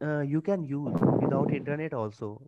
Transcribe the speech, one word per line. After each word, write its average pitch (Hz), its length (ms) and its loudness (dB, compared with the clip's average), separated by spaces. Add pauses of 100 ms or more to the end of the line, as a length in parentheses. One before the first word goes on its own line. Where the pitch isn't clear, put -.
uh, 151 180 0
you 143 220 0
can 196 200 0
use 143 320 -4 (260)
without 139 300 2
internet 147 440 -2
also, 107 540 -4